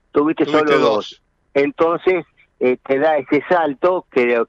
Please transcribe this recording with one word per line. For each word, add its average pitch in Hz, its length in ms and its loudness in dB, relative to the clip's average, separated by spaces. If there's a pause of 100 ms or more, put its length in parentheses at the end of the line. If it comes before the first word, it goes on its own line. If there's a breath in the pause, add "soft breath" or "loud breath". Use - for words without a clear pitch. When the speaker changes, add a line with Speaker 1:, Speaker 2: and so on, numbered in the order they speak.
(120)
Speaker 1:
tuviste 151 340 0
Speaker 2:
Tuviste 151 280 0
Speaker 1:
solo 131 60 2
Speaker 2:
dos. 139 160 2
Speaker 1:
dos. - 260 -8 (340)
Entonces, 165 720 0 (340 soft breath)
eh, 127 260 0
te 135 140 -2
da 156 180 0
ese 135 320 -2
salto 175 640 0
que, 120 380 0